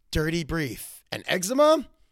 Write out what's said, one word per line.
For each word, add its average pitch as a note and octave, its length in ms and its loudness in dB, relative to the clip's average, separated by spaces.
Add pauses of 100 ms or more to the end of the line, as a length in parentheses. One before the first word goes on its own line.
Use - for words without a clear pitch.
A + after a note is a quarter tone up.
(100)
Dirty E3 320 -2
Brief. C#3+ 720 -8
And G#2+ 160 -8
eczema, C4 580 2 (260)